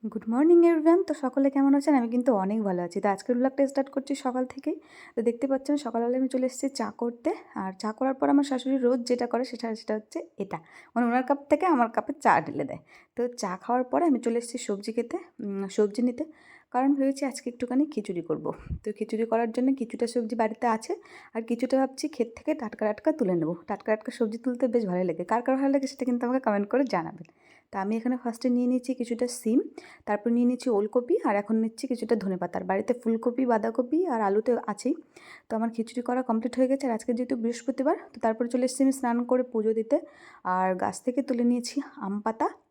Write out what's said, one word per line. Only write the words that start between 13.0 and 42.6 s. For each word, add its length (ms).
তো 60
চা 100
খাওয়ার 280
পরে 180
আমি 160
চলে 160
এসেছি 160
সবজি 280
খেতে, 220
উম, 200
সবজি 300
নিতে। 160
কারণ 240
ভেবেছি 280
আজকে 260
একটুখানি 320
খিচুড়ি 360
করব। 160
তো 40
খিচুড়ি 340
করার 240
জন্য 140
কিছুটা 340
সবজি 280
বাড়িতে 240
আছে, 180
আর 160
কিছুটা 320
ভাবছি 240
ক্ষেত 220
থেকে 140
টাটকা 260
টাটকা 220
তুলে 200
নেব। 100
টাটকা 220
টাটকা 260
সবজি 260
তুলতে 300
বেশ 160
ভালোই 200
লাগে। 220
কার 140
কার 160
ভালো 140
লাগে 160
সেটা 180
কিন্তু 160
আমাকে 200
কমেন্ট 260
করে 120
জানাবেন। 340
তা 120
আমি 160
এখানে 240
ফার্স্টে 320
নিয়ে 160
নিচ্ছি 280
কিছুটা 260
সিম, 200
তারপর 280
নিয়ে 160
নিচ্ছি 160
ওলকপি, 380
আর 140
এখন 220
নিচ্ছি 280
কিছুটা 320
ধনেপাতা। 360
আর 100
বাড়িতে 320
ফুলকপি, 500
বাঁধাকপি 480
আর 140
আলু 140
তো 100
আছেই। 220
তো 100
আমার 180
খিচুড়ি 260
করা 280
কমপ্লিট 280
হয়ে 140
গেছে। 160
আর 100
আজকে 200
যেহেতু 260
বৃহস্পতিবার, 520
তো 140
তারপরে 280
চলে 140
এসেছি 180
আমি 140
স্নান 180
করে 120
পুজো 360
দিতে। 180
আর 320
গাছ 200
থেকে 160
তুলে 220
নিয়েছি 320
আম 100
পাতা 220